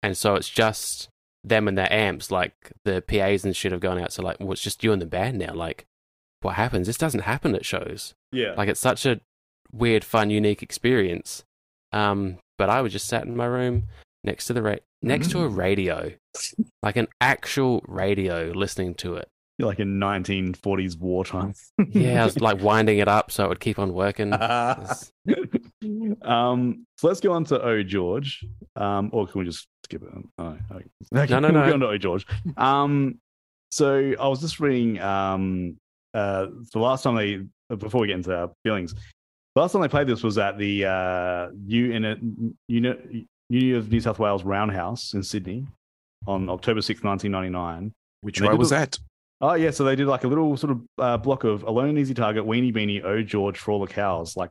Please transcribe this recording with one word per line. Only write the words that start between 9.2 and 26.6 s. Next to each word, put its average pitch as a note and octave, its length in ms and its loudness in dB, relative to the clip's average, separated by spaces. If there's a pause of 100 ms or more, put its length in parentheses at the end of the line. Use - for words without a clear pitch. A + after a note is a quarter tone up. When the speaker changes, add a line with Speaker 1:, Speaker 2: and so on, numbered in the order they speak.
Speaker 1:
weird, A2+ 320 4
fun, G#2+ 260 2
unique G#2 320 2
experience. - 840 0 (480)
Um, G2+ 460 0 (200)
but G2 120 4
I B2+ 120 4
was G#2 100 -2
just - 160 -6
sat - 160 -2
in A#2+ 120 -6
my A#2+ 100 -2
room, B2 380 0 (400)
next - 220 -4
to B2 60 -2
the A#2+ 100 0
ra-, G#2 140 0 (260)
next D3+ 280 2
to F3 140 0
a C#3+ 40 0
Speaker 2:
Mm. G2 80 -2
Speaker 1:
radio, F#2 560 0 (680)
like G#2 140 0
an A#2 100 2 (140)
actual B2+ 680 2
radio, F#2 680 0
listening F#2 420 -2
to F2 180 -6
it. E2+ 140 -10 (300)
Speaker 2:
You're A#2+ 100 0
like F#2 100 -4
in G2 220 0
nineteen F#2+ 540 0
forties F#2+ 420 -2
wartime. F#2 580 -2 (240)
<laughs> G3+ 120 4
Speaker 1:
Yeah, B2 320 4
I - 20 6
was, - 160 2
like, G#2 200 4
winding G#2+ 380 6
it G2+ 80 4
up G#2 240 4
so G2+ 140 0
it F2+ 40 2
would F2+ 120 -2
keep G#2+ 180 -2
on F#2+ 160 0
working. G2+ 440 0
Speaker 2:
<laughs> - 20 0
Speaker 1:
It's A#2+ 720 -2 (1120)
Speaker 2:
Um, B2 640 2 (120)